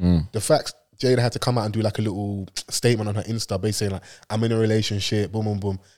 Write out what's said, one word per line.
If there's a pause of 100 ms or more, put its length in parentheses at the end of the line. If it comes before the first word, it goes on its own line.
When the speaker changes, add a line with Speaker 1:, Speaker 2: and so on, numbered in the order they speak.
Speaker 1:
Mm.
Speaker 2:
The
fact (260)
Jada
had
to
come
out
and
do,
like,
a
little (220)
statement
on
her
Insta,
basically
saying,
like, (280)
"I'm
in
a
relationship."
Boom,
boom,
boom. (180)